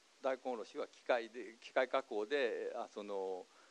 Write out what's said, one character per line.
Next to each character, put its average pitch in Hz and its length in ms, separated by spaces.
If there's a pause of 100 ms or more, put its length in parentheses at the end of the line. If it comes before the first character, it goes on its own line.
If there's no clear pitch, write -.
(220)
大 131 140
根 127 160
お 120 40
ろ 104 80
し - 140
は 123 80
機 - 160
械 117 280
で、 113 300
機 - 120
械 131 160
加 135 160
工 107 220
で、 113 500
あ、 113 120
そ 107 140
の、 95 440 (240)